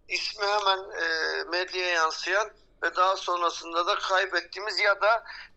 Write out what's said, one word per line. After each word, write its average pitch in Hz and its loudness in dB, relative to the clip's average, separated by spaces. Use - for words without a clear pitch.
İsmi 180 -4
hemen, 202 2
e, 160 -2
medyaya 180 -2
yansıyan 175 0
ve 165 -2
daha 185 4
sonrasında 170 -2
da 202 2
kaybettiğimiz 190 -2
ya 202 2
da 220 4